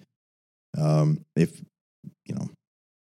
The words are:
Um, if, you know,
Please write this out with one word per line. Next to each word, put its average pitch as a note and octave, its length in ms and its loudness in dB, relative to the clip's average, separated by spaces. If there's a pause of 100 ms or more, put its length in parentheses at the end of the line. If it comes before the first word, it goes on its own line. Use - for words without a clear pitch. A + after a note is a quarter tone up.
(800)
Um, D2+ 420 2 (160)
if, - 240 0 (640)
you - 100 -10
know, - 140 -8 (540)